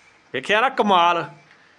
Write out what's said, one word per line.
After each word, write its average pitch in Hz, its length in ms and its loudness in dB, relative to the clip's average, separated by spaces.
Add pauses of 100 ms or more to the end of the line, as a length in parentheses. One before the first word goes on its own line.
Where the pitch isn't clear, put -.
(340)
ਵੇਖਿਆ 196 280 -2
ਨਾ 262 100 0
ਕਮਾਲ। 175 540 2 (540)